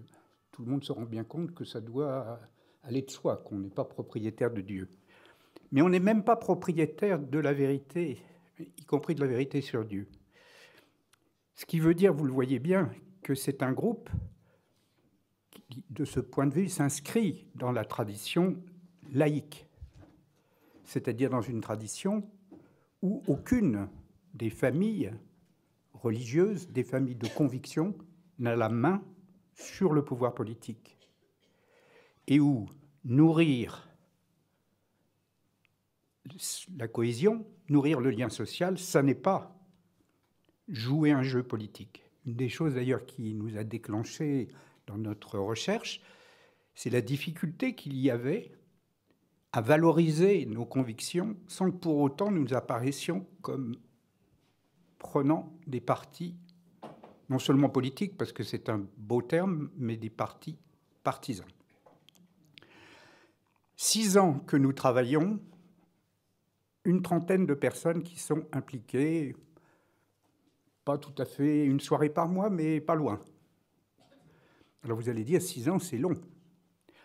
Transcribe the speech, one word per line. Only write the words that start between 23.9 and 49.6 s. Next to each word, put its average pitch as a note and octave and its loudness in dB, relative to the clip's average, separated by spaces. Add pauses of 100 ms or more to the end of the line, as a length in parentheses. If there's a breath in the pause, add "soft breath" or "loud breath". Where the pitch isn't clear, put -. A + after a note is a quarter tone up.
des A2+ -4
familles D3 -2 (800)
religieuses, B2+ 0
des A#2+ -2
familles C3 -2
de A2+ -4
conviction, D3+ -2 (440)
n'a A#2 0
la A2 2
main D3+ 2 (500)
sur - 0
le C#3+ 4
pouvoir B2 -2
politique, - -10 (1300 soft breath)
et C#3 6
où C3+ 4 (380)
nourrir C#3+ 4 (3000)
la A2+ -6
cohésion, A#2+ 2 (240)
nourrir C#3+ 4
le C3 2
lien A#2 0
social, F3 -4
ça D3+ 2
n'est C#3 6
pas - 0 (1120)
jouer D3 2
un C3+ 4
jeu B2+ 0
politique. G#2+ -10 (220)
Une A#2 -6
des B2 -2
choses D#3 0
d'ailleurs B2 0
qui A2 -6
nous G#2+ -6
a G#2+ -4
déclenché A2+ -4 (400 loud breath)
dans G2+ -8
notre G#2+ -6
recherche, A2+ -4 (720 soft breath)
c'est - -8
la A#2+ 2
difficulté D#3 -4
qu'il C#3 -10
y C3 4
avait B2+ -2 (1000)
à A#2+ 0